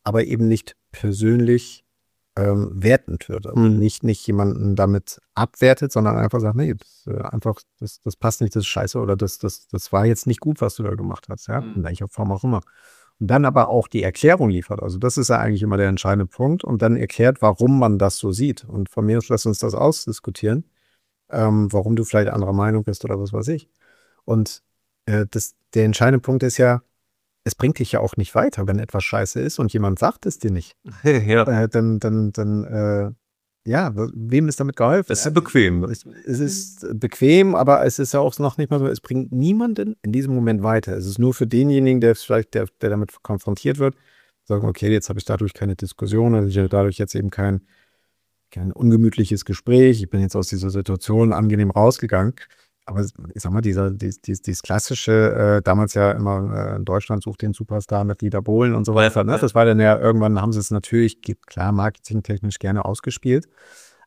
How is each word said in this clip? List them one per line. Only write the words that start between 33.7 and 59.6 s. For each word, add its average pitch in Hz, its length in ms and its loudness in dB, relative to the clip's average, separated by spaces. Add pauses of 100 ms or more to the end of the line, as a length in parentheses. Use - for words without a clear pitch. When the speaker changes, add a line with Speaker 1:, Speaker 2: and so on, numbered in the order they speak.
Speaker 1:
we-, 110 200 -4
wem 120 320 0
ist 147 120 -4
damit 139 160 -4
geholfen? 156 340 2
Speaker 2:
Das 107 100 -2
ist - 60 -4
Speaker 1:
Ja, 151 60 -2
Speaker 2:
bequem. 95 540 2
Speaker 1:
es, - 200 -10
es - 340 -8
ist - 600 -8
bequem, 165 560 4
aber - 300 4
es 127 140 -2
ist 135 140 -4
ja 143 60 2
auch 143 200 0
noch 143 180 -2
nicht 147 140 -4
mal 143 80 0
so, 135 80 0
es 123 140 -4
bringt 127 300 -6
niemanden 208 720 0
in 104 100 -4
diesem 135 240 -2
Moment 113 280 0
weiter. 110 340 0
Es 90 80 -6
ist 98 140 -6
nur 123 160 2
für 120 120 -2
denjenigen, 131 540 2
der 117 140 4
vielleicht, - 400 -2
der, 107 120 -2 (140)
der 107 80 0
damit 104 220 -2 (120)
konfrontiert 107 560 -4
wird, 135 160 0 (500)
sagen, 104 220 -2
„Okay, 104 240 -2
jetzt 107 180 0
habe 101 100 -6
ich - 60 -10
dadurch 104 280 -4
keine 98 220 -4
Diskussion, 110 600 0
also 104 120 2
ich 98 100 -2
habe 95 120 2
dadurch 101 280 0
jetzt - 180 -6
eben 98 140 -4
kein, 98 320 -2 (920)
kein 92 200 -6
ungemütliches 113 720 2
Gespräch, 120 560 4
ich 92 80 -8
bin 98 120 0
jetzt 95 140 -2
aus 95 120 -2
dieser 95 220 -4
Situation 101 640 0
angenehm 104 380 2
rausgegangen.“ 104 640 2 (520)
Aber 95 120 -6
es, 101 140 -4 (200)
ich - 80 -12
sag 87 100 -6
mal, 104 100 0
dieser, 98 280 0
dies, 101 320 -8
dies, - 220 -8
dies - 180 -6
klassische, 110 960 2
äh, 104 60 0
damals 101 320 0
ja 101 160 4
immer, 101 640 -4
äh, 98 60 -6
„Deutschland 101 400 -4
sucht 101 180 -12
den 107 120 -4
Superstar“ 104 500 -4
mit 101 180 -4
Dieter 101 220 -2
Bohlen 113 320 2
und 107 100 -2
so 110 80 -2
weiter, 110 300 4
ne? 123 100 0
Speaker 2:
Ja. - 60 2
Speaker 1:
Das - 160 0
war 117 100 6